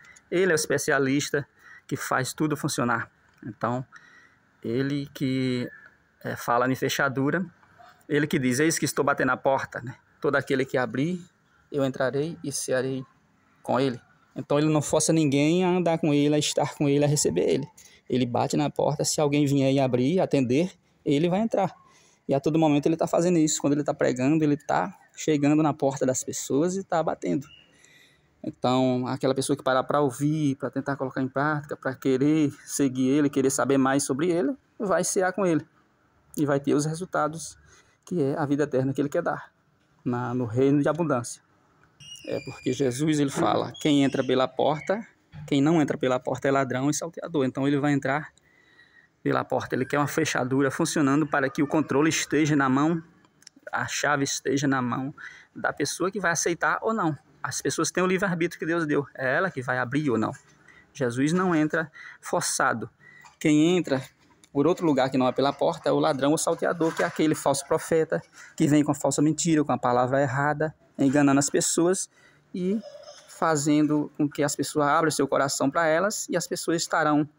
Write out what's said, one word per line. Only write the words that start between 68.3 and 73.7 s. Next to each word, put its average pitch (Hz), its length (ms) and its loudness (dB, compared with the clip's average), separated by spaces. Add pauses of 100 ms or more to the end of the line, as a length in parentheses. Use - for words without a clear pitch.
que 160 120 2
vem 147 160 6
com 147 80 0
a 135 40 0
falsa 147 260 0
mentira, 151 420 2
com 143 80 -2
a 123 60 0
palavra 127 440 2
errada, 147 540 -2 (220)
enganando 139 420 4
as 139 100 0
pessoas 175 600 0 (440)
e 196 260 -2 (480)
fazendo 151 880 2